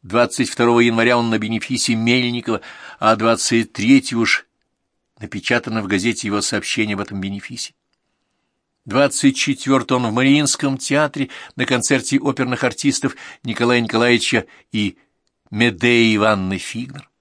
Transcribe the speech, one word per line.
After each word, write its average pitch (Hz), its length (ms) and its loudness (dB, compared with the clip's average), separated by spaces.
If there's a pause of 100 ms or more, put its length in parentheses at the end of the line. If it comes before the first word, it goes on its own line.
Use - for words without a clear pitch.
Двадцать 117 480 0
второго 120 300 4
января 120 380 4
он 117 120 0
на 113 80 0
бенефисе 113 580 -2
Мельникова, 120 680 0 (380)
а 110 180 4
двадцать 113 560 0
третьего 120 480 4
уж - 240 0 (760)
напечатано 110 640 -4
в 98 60 -6
газете 104 400 -2
его 104 140 -2
сообщение 107 520 -4
об 98 80 -6
этом 98 180 -8
бенефисе. 98 540 -10 (1120)
Двадцать 135 500 2
четвёртого 131 600 0
он 123 100 0
в 107 60 -2
Мариинском 135 640 2
театре 143 520 -2 (280)
на - 80 0
концерте 131 520 0
оперных 127 460 -2
артистов 135 540 -2 (260)
Николая 120 380 2
Николаевича 117 640 2 (260)
и 104 260 -2 (540)
Медеи 117 640 4
Ивановны 98 440 0
Фигнер. 135 500 -12 (120)